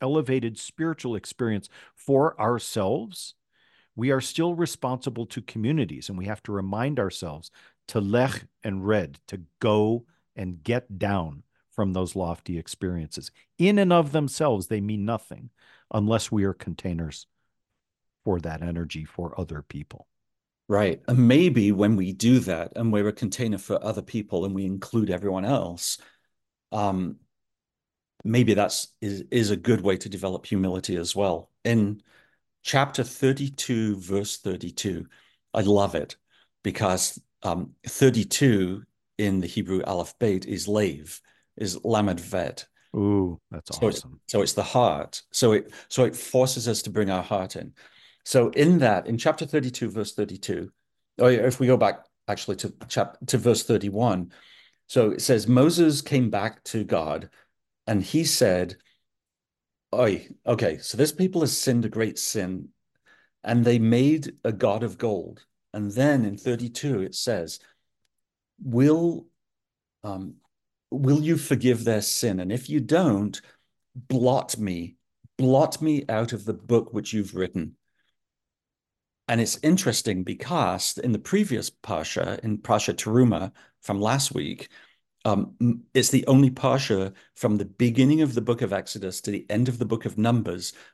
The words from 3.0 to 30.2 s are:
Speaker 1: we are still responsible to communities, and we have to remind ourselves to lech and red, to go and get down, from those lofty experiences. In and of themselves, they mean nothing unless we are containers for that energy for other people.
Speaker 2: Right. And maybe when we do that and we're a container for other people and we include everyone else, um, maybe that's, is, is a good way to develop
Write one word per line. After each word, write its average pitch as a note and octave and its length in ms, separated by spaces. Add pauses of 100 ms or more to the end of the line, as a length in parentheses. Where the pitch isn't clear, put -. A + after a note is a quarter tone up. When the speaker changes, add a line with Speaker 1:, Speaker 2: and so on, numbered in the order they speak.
Speaker 1:
we A#2+ 160
are C3 100
still E3+ 340
responsible B2+ 720
to - 140
communities, A2 680
and F#2+ 100
we F#2 80
have G#2+ 160
to G#2+ 100
remind G#2 460
ourselves F2 520 (380)
to A2+ 120
lech A#2 460 (180)
and F#2+ 220
red, F#2+ 320 (100)
to G2 120 (200)
go A2 440 (300)
and F2+ 300
get A#2 340
down, E2+ 440 (320)
from G2+ 180
those F#2 220
lofty F2 440
experiences. E2 720 (280)
In G3+ 200
and F#3 140
of D#3+ 200
themselves, C#3 540
they G#2+ 140
mean G#2 240
nothing A2+ 460 (400)
unless G#2+ 400
we G#2 140
are F#2+ 100
containers E2 720 (1000)
for F#2+ 160
that D#2+ 220
energy E2+ 420
for E2+ 360
other D#2 220
people. - 440 (600)
Speaker 2:
Right. G2+ 400
And B2 200
maybe B2 440
when G#2 240
we F#2+ 160
do A#2+ 280
that E2+ 360
and A2+ 160
we're G#2 160
a G#2 40
container G#2+ 460
for - 260
other G#2 160
people G2+ 440
and G2 100
we F#2+ 100
include G2 460
everyone F#2 340
else, F#2+ 540 (720)
um, G2 460 (1080)
maybe A2+ 300
that's, - 340 (120)
is, G2+ 300
is A2 200
a G2+ 60
good G#2 240
way F#2 160
to - 120
develop F#2 380